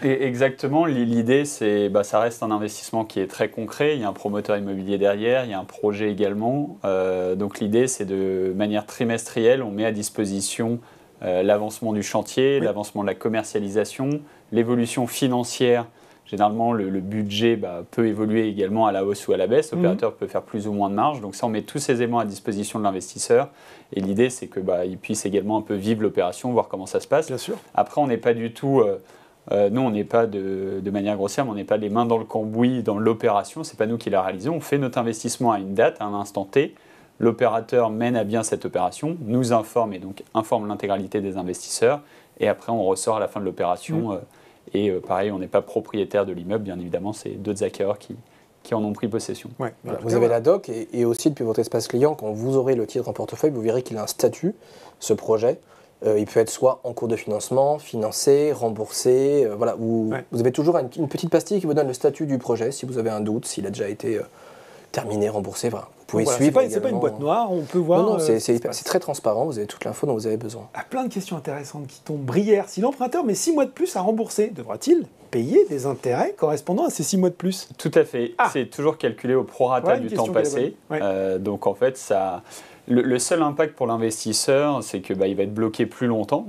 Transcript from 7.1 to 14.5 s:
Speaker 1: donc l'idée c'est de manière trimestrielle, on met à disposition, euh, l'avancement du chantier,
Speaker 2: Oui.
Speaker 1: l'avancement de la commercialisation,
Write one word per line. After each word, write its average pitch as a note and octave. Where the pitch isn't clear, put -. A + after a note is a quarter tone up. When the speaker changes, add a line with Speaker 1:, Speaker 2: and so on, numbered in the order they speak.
Speaker 1:
donc G2
l'idée A2+
c'est G#2+
de F#2+
manière G#2
trimestrielle, A#2
on G#2
met G#2
à A2+
disposition, G#2
euh, F#2
l'avancement G#2+
du G#2
chantier, C3
Speaker 2:
Oui. -
Speaker 1:
l'avancement G#2
de G2+
la F#2+
commercialisation, A2